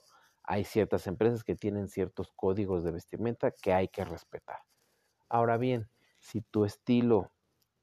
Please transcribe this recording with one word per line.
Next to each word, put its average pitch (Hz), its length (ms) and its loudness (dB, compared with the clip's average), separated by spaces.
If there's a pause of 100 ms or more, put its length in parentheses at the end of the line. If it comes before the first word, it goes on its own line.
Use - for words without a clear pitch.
(420)
hay 101 220 -2
ciertas 98 420 0
empresas 110 380 0
que 92 120 -2
tienen 101 320 -4
ciertos 95 460 -6
códigos 95 500 0
de 82 80 -2
vestimenta 117 580 -4
que - 220 -2
hay 92 160 2
que - 160 -6
respetar. - 540 -12 (720)
Ahora 117 300 2
bien, 123 300 -2 (300)
si - 240 -6
tu 107 220 2
estilo, 117 680 2 (500)